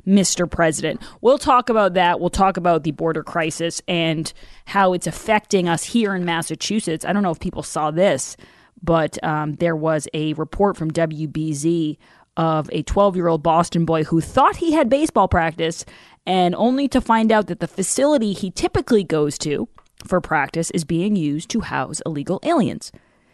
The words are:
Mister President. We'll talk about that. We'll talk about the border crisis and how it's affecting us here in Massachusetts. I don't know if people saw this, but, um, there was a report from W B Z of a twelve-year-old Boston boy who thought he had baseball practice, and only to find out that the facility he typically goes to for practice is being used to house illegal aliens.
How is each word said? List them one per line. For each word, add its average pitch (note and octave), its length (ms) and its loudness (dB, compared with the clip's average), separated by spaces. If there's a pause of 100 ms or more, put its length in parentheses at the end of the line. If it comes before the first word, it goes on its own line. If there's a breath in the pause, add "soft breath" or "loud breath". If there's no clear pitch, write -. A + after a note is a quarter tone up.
Mister F#3 400 4
President. D#3+ 560 0 (200 loud breath)
We'll C4 160 6
talk B3+ 320 2
about G#3 240 2
that. F3 260 2
We'll E3+ 100 -2
talk F#3+ 280 2
about E3+ 260 2
the D#3 80 -2
border D#3+ 320 -4
crisis E3 640 -4
and E3 440 -2 (340 soft breath)
how F#3+ 260 2
it's F3+ 160 -4
affecting G3 600 0
us E3 160 -2
here G#3+ 280 0
in F3+ 120 -2
Massachusetts. E3 800 -4
I F#3 80 -2
don't G3+ 100 0
know F3+ 80 0
if D#3 80 -6
people E3 240 -8
saw D3+ 260 -4
this, D#3+ 460 0 (480 soft breath)
but, E3 400 0
um, D3+ 300 -2
there E3 240 0
was D#3 360 -2
a D#3 200 -2
report D#3+ 420 0
from D#3+ 140 -4
W D#3 400 -2
B D#3 240 -4
Z D#3 440 0 (380 soft breath)
of D#3+ 380 0
a D#3 100 -2
twelve-year-old F3 580 2
Boston E3 440 2
boy D#3+ 180 0
who E3 160 2
thought D4 380 2
he E4 160 0
had D4 160 2
baseball C4+ 400 2
practice, E3 560 -2 (400 loud breath)
and F3+ 280 2
only B3+ 360 0
to B3+ 100 2
find A3+ 320 2
out G#3+ 160 2
that F3+ 140 -6
the E3+ 60 -4
facility A3+ 680 0
he F#3 180 -6
typically A3 540 0
goes D3+ 340 0
to D3+ 300 -4 (360)
for F3+ 160 0
practice D#3 500 -2
is E3 140 -2
being F#3 320 0
used D3+ 320 -2
to A#3 100 -2
house C#3 460 -6
illegal D#3+ 380 -4
aliens. C#4+ 460 0 (440 soft breath)